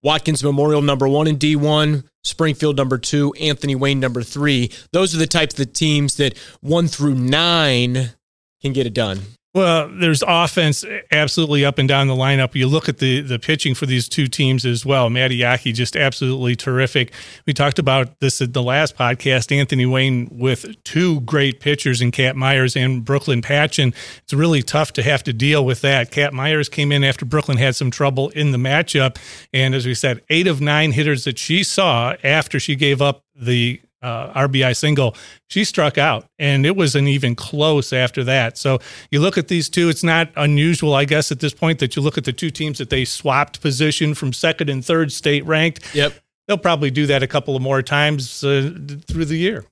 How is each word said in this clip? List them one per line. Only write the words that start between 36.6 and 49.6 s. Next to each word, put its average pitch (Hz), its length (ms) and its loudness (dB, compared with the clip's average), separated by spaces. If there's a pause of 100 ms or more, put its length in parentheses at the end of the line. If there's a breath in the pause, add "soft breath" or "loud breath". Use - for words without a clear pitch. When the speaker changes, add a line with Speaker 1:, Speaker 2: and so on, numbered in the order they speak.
Speaker 2:
it 180 120 2
wasn't 143 320 2
even 135 260 2
close 147 580 0
after 127 300 0
that. 123 340 0
So 131 220 0 (320 loud breath)
you 139 80 2
look 151 180 2
at 170 120 -2
these 165 200 -2
two, 170 200 2
it's 165 160 -2
not 165 320 2
unusual, 147 580 2
I 139 100 4
guess, 151 280 0
at 127 80 -6
this 147 120 -2
point 160 280 0
that 131 160 -2
you 143 60 -4
look 151 140 -2
at 143 60 -4
the 131 100 -4
two 160 180 -6
teams 151 280 -8
that 123 120 -8
they 131 140 0
swapped - 560 -2
position 151 540 0
from 131 180 -4
second 160 380 -2
and 131 140 -4
third 165 260 0
state 147 360 -2
ranked. 156 500 -2
Speaker 1:
Yep. 143 160 2 (340)
Speaker 2:
They'll 202 120 0
probably 151 340 0
do 147 140 0
that 135 180 2
a - 20 -4
couple 139 300 -2
of 127 60 -2
more 135 200 0
times, 143 600 -2
uh, 139 260 0 (380)
through 165 160 -2
the 156 120 -4
year. 175 360 -4